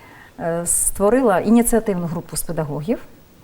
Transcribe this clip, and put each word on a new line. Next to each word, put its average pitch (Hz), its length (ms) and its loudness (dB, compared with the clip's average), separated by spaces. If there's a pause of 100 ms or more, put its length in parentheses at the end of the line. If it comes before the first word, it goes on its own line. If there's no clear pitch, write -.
(400)
е, 170 260 -4
створила 208 760 2
ініціативну 214 640 2
групу 160 320 -8
з - 60 -6
педагогів, 156 560 -4 (440)